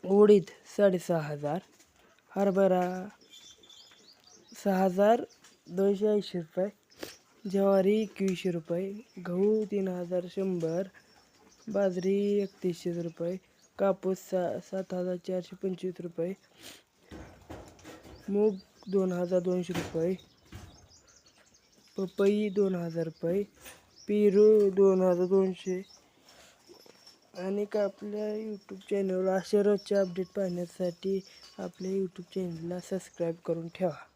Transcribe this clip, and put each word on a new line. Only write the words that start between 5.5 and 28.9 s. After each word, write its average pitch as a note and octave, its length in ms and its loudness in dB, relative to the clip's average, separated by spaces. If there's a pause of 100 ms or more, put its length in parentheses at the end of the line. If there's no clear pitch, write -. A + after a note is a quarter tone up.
दोनशे G3 400 0
ऐंशी G#3 320 0
रुपये, F3+ 300 -4 (800)
ज्वारी G3 520 4
एकवीसशे F#3+ 500 -2
रुपये, E3+ 420 -6 (340)
गहू G#3 380 0
तीन G3 220 -4
हजार F3+ 380 -4 (100)
शंभर, F3+ 480 -2 (840)
बाजरी G3+ 720 0
एकतीसशे F3 600 -4
रुपये, E3+ 360 -6 (420)
कापूस F#3+ 380 0
सा-, - 420 -4
सात F#3+ 340 -8
हजार F3+ 220 -4
चारशे F3+ 400 -8
पंचवीस F#3 440 -6
रुपये, E3+ 340 -6 (2000)
मूग G3+ 260 2 (320)
दोन F#3 240 0
हजार F3+ 280 0
दोनशे F3+ 340 -2
रुपये, E3+ 420 -2 (1800)
पपई G3+ 520 0
दोन F#3+ 260 2
हजार E3+ 280 -4
रुपये, E3+ 400 -2 (640)
पेरू G#3 640 6
दोन F#3+ 320 6
हजार F#3 240 4
दोनशे. F#3 560 0 (1600)
आणि G3 280 -4
का G#3 180 -2
आपल्या G#3 520 -6
YouTube G#3 540 -12
चॅनलवर F#3+ 420 0